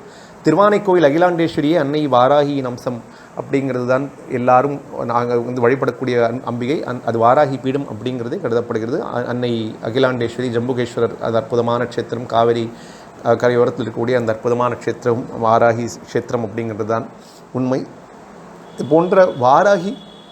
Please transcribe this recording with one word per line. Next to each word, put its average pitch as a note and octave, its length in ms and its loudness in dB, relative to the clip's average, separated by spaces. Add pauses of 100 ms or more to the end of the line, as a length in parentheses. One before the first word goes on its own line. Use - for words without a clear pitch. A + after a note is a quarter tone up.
(440)
திருவானைக்கோயில் F#3+ 640 4
அகிலாண்டேஸ்வரியே E3 720 2
அன்னை D3 300 0
வாராகியின் C#3 580 4
அம்சம் B2 360 -8 (360)
அப்படிங்கிறது C3 480 -2
தான் C3 240 0 (220)
எல்லாரும் C3 480 2 (260)
நாங்க A#2+ 340 0
வந்து A#2+ 300 0
வழிபடக்கூடிய B2+ 540 0
அன்-, A#2 220 -2
அம்பிகை. A#2+ 380 -4
அன்-, B2 220 -8
அது A#2 140 -2
வாராகி C3+ 420 4
பீடம் C3 240 -2
அப்படிங்கிறது B2 560 -8
கருதப்படுகிறது. A#2 640 -2
அ-, B2 220 -4
அன்னை A#2+ 580 -4
அகிலாண்டேஸ்வரி, B2 680 -2
ஜம்புகேஸ்வரர், A#2+ 720 -4
அது A2+ 140 -2
அற்புதமான A#2 480 -2
க்ஷேத்திரம். A#2+ 420 -6
காவிரி, A#2 440 0 (560)
அ, B2 100 2
கரையோரத்தில் A#2+ 500 0
இருக்கக்கூடிய A#2 300 -2
அந்த A#2 160 0
அற்புதமான A#2+ 440 -2 (100)
க்ஷேத்திரம் A#2+ 380 -2 (200)
வாராகி A#2 440 4 (260)
க்ஷேத்திரம் A#2+ 320 -4
அப்படிங்கிறது A2 400 -6
தான் A2+ 200 -4 (460)
உண்மை. B2+ 340 -2 (920)
இது - 100 -8
போன்ற F3+ 400 4
வாராகி F3 720 2 (340)